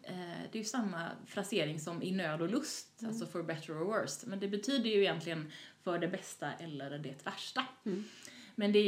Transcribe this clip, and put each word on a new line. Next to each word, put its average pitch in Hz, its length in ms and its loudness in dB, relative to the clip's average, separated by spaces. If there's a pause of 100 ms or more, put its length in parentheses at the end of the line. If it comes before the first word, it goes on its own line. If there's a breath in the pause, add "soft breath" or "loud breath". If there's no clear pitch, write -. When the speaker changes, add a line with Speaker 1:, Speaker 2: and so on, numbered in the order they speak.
Speaker 1:
eh, - 100 -8 (380)
det 220 60 -4
är - 20 -2
ju 214 40 -2
samma 196 440 0 (200)
frasering 156 520 0
som 170 240 -4
i 170 80 0
nöd 165 300 0
och 170 80 2
lust, - 520 -4
Speaker 2:
Mm. 226 120 -4
Speaker 1:
alltså 196 140 -4
for 170 160 -4
better 165 300 -4
or 160 120 -2
worse, 202 420 0
men 196 120 -4
det 196 80 0
betyder 226 420 2
ju 208 120 6
egentligen 160 500 2 (320 loud breath)
för 175 160 2
det 170 80 2
bästa 180 520 -4
eller 143 300 -6 (100)
det 139 260 -8
värsta. - 400 -2 (200)
Speaker 2:
Mm. 202 180 0 (520 loud breath)
Speaker 1:
Men 208 160 4
det 208 80 10
är 208 80 12